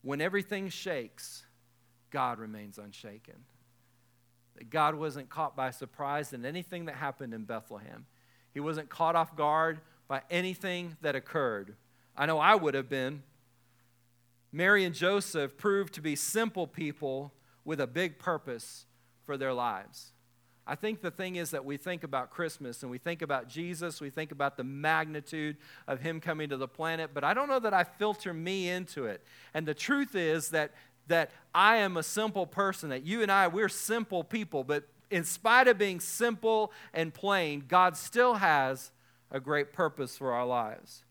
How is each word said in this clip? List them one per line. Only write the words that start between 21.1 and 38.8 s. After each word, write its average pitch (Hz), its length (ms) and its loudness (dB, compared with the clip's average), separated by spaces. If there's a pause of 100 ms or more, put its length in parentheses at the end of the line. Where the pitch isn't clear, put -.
is 170 140 -6
that 143 120 -4
we 143 140 -6
think 180 260 -6
about 135 260 -4
Christmas 143 540 -8
and 127 80 -8
we 127 60 -8
think 170 240 -6
about 139 260 -2
Jesus, 165 540 -8
we 143 80 -8
think 156 240 -6
about 139 240 -2
the 123 80 -4
magnitude 151 880 -2 (320)
of 131 140 -4
him 160 180 -4
coming 156 300 -2
to 139 80 -2
the 131 100 -4
planet, 160 460 -4
but 139 100 -2
I 156 100 4
don't 269 140 0
know 262 120 2
that 220 140 0
I 180 120 6
filter 208 480 -2
me 180 360 -2
into 180 360 -6
it. 101 180 -6 (300)
And 160 120 -2
the 151 80 -2
truth 285 400 0
is 160 360 0
that, 156 240 0 (340)
that 165 240 4 (240)
I 208 220 10
am 196 180 2
a 160 80 0
simple 202 420 0
person, 185 440 0
that 135 160 -4
you 214 160 0
and 202 100 4
I, 196 160 8
we're 190 220 2
simple 208 540 -2
people, 160 420 -4
but 147 180 0 (260)
in 175 140 0
spite 240 460 6
of 220 80 8
being 185 240 0
simple 220 720 0 (200)
and 160 200 -2
plain, 165 560 0
God 180 260 6
still 247 400 2
has 139 560 2 (400)